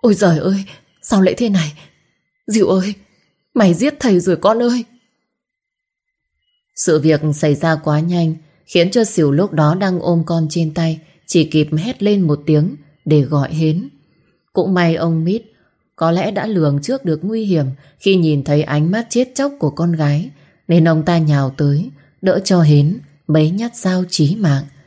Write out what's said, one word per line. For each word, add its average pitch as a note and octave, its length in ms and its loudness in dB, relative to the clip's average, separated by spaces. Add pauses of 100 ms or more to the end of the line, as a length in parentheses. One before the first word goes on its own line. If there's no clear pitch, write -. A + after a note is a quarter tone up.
Ôi A3+ 120 4
giời F3+ 260 2
ơi, G3 240 -2 (380)
sao G3+ 200 0
lại F#3 160 2
thế A#3+ 120 -2
này? E3 240 -2 (760)
Diệu G#3+ 200 2
ơi, F#3+ 260 0 (600)
mày G3 200 6
giết A#3+ 260 0
thầy G3+ 200 2
rồi F3 160 0
con G#3+ 280 0
ơi! A#3+ 220 -2 (1900)
Sự D#3 240 0
việc D3+ 220 2 (140)
xảy D3+ 200 0
ra D#3+ 200 0
quá D#3 240 -2
nhanh, E3 360 -2 (300)
khiến F3 260 2
cho A#3 120 2
Sửu E3 280 0
lúc F3 220 0
đó D3+ 220 2
đang F#3 240 -2
ôm E3+ 260 0
con E3 240 -2
trên D#3 240 -4
tay D#3+ 260 -4 (260)
chỉ - 180 2
kịp D3+ 240 0 (100)
hét G3+ 260 -6
lên G3+ 180 2
một D3 240 0
tiếng D#3+ 300 0 (300)
để D3 160 4
gọi C#3 320 -2
Hến. D#3+ 360 -2 (640)
Cũng F#3+ 200 0
may F3 220 2
ông E3 280 -2
Mít G3 200 -2 (520)
có E3 160 0
lẽ F3+ 200 -2
đã G3+ 160 -6
lường D#3 340 0
trước A#3 240 -6
được D#3+ 180 -2
nguy A3 220 -4
hiểm E3+ 200 0 (340)
khi G3 160 0
nhìn D#3 280 0
thấy D3 200 0
ánh D3+ 280 0
mắt A3+ 180 -4
chết B3+ 260 -2
chóc C#4 240 -2
của D3+ 100 -2
con E3 220 -4
gái, D#3 380 -2 (380)
nên E3+ 200 4
ông D#3+ 180 0
ta E3+ 120 0
nhào C#3+ 400 0
tới, D3 320 -2 (320)
đỡ F#3+ 220 2
cho F3+ 180 2
Hến D3+ 380 4 (280)
mấy D#3 220 2
nhát A3+ 260 -4
dao F#3 340 -2
chí D3+ 260 0
mạng. D3+ 280 0 (240)